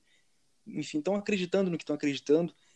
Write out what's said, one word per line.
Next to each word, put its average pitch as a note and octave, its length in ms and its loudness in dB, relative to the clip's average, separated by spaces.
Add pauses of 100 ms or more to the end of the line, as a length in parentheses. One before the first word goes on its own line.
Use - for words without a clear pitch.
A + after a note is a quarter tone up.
(680)
enfim, D3+ 340 -6
tão F#3+ 140 0
acreditando G3 560 0
no D#3+ 60 -2
que - 80 -12
tão D3 100 -4
acreditando. D3 580 2 (220)